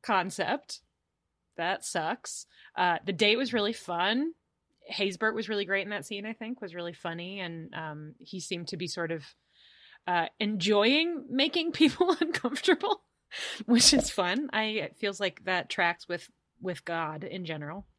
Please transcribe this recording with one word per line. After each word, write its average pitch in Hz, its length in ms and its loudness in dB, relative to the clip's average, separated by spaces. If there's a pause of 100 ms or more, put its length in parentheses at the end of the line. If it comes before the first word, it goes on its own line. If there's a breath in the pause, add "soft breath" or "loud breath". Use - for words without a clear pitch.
concept. 190 760 -2 (760)
That 175 280 -2
sucks. - 640 -4 (300 loud breath)
Uh, 180 280 2
the 196 80 -4
date 208 240 4
was 247 160 0
really 214 220 0
fun. 220 580 0 (600)
Haysbert 202 420 0
was 214 140 -4
really 202 180 -2
great 196 180 0
in 202 60 -8
that 202 160 -6
scene, 202 200 -8
I 226 60 -8
think, 226 280 -10
was 170 140 -10
really 170 200 -6
funny, 175 460 -8
and, 165 340 -8
um, 151 440 -10
he - 220 -12
seemed 170 280 -8
to 190 80 -8
be 165 120 -6
sort 170 240 -4
of, 151 120 -6 (840 soft breath)
uh, 175 180 2 (140)
enjoying 220 920 4
making 320 400 0
people 330 460 4
<laughs> - 40 -6
uncomfortable, 339 840 2 (640 loud breath)
which 240 280 8
is - 160 2
fun. 202 420 0
I, 220 120 2
it 214 320 -4
feels 202 240 -4
like 185 240 -4
that 185 260 0
tracks 170 380 0
with, 175 200 -6 (320)
with 180 240 -6
God 160 380 -4
in 185 220 -8
general. 156 420 -8 (120)